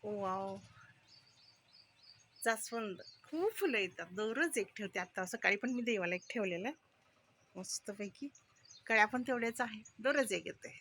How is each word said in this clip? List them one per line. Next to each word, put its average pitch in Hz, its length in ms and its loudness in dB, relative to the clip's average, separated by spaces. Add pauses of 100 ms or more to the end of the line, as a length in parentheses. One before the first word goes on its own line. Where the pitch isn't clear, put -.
वाव, 196 540 -4 (1900)
जास्वंद. 220 580 -2 (220)
खूप 359 340 -2
फुलं 285 200 2
येतात, 180 360 -2
दररोज 233 440 0
एक 196 200 -2
ठेवते. 196 220 -4
आता 185 260 -4
सकाळी 190 300 4
पण 240 160 -2
मी 247 100 0
देवाला 190 340 2
एक 175 140 -8
ठेवलेलं 190 380 -2
आहे - 920 -16
मस्तपैकी. 202 680 -8 (600)
कळ्या 220 180 8
पण 247 220 0
तेवढ्याच 233 340 0
आहे, 220 200 -2 (180)
दररोज 254 340 4
एक 170 140 -2
येते. - 340 -10